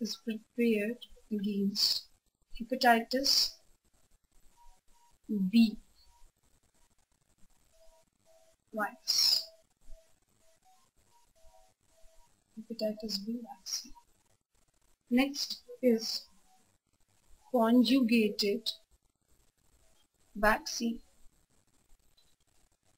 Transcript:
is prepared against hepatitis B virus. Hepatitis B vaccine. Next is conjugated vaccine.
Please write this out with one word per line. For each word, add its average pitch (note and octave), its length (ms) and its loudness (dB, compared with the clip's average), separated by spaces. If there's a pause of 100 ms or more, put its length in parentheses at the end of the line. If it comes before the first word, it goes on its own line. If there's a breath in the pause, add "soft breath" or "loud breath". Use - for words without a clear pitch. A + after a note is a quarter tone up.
is G#3+ 240 -8
prepared A3+ 720 -2 (340)
against G3+ 760 -2 (540)
hepatitis B3 920 2 (2000)
B A3 260 4 (3000)
virus. - 720 0 (3000)
Hepatitis G#3+ 680 -6
B A#3 160 -6
vaccine. - 500 -12 (1160)
Next C#4 520 0 (200)
is A3+ 420 2 (1300)
conjugated A3+ 1200 2 (1600)
vaccine. A3+ 680 -2 (2000)